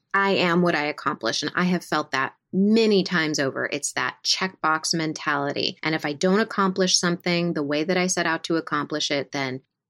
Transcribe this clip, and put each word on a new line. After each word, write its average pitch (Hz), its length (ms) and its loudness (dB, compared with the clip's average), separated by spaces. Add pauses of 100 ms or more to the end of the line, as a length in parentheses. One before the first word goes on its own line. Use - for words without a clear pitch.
(140)
"I 196 180 2
am 175 300 4
what 170 140 4
I 147 100 -2
accomplish." 147 560 -4
And 147 140 -4
I 180 80 0
have 180 200 0
felt 151 280 -2
that 131 240 -2 (160)
many 208 520 4
times 156 340 0
over. 131 340 -2
It's - 220 -6
that 127 320 -4
checkbox 160 680 0
mentality. 151 880 -2
And 156 100 0
if 156 100 -2
I 147 100 -2
don't 185 260 2
accomplish 190 580 2
something 175 560 0
the 156 80 -2
way 147 220 0
that 180 140 0
I 180 100 2
set 180 180 -2
out 165 200 -2
to 165 100 0
accomplish 151 560 -2
it, 143 200 -2
then 131 300 -4 (280)